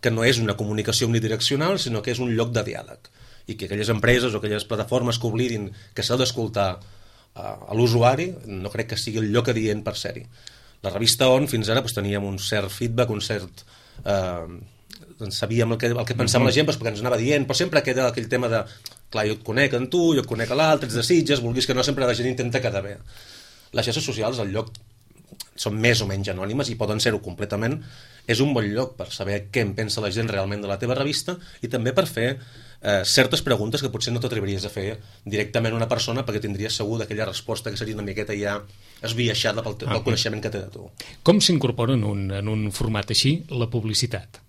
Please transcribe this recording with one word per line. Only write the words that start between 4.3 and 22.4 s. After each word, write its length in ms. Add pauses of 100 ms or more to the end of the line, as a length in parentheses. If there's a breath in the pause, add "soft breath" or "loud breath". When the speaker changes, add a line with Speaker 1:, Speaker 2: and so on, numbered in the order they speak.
Speaker 1:
o 60
aquelles 260
plataformes 540
que 80
oblidin 460 (220 loud breath)
que 80
s'ha 140
d'escoltar, 640 (560 soft breath)
eh, 60
a 340
l'usuari, 580 (140)
no 240
crec 200
que 60
sigui 220
el 140
lloc 160
adient 340
per 140
ser-hi. 280 (580 loud breath)
La 80
revista 380
On, 180
fins 220
ara, 140
doncs, 120
teníem 300
un 140
cert 320
feedback, 400
un 100
cert, 440 (400 loud breath)
eh, 420 (720)
doncs, 180
sabíem 360
el 60
que, 140
el 140
que 80
pensava 300
Speaker 2:
Mhm. 40
Speaker 1:
la 40
gent, 140
doncs, 140
perquè 80
ens 120
anava 180
dient, 280
però 80
sempre 280
queda 260
aquell 200
tema 200
de... 160 (460 loud breath)
Clar, 160
jo 80
et 80
conec 320
en 160
tu, 240
jo 60
et 60
conec 240
a 40
l'altre, 320
ets 80
de 80
Sitges, 400
vulguis 240
que 80
no, 100
sempre 220
la 80
gent 160
intenta 320